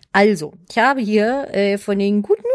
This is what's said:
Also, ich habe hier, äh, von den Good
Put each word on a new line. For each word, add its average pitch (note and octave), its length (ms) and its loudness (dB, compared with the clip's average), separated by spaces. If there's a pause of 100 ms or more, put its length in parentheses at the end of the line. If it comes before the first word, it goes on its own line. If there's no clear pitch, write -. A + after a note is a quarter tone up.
(120)
Also, G3 400 2 (160)
ich - 100 -6
habe C4 220 2
hier, A3 540 0
äh, G3+ 240 0
von G3+ 200 -4
den G3+ 240 0
Good G#4 180 0 (140)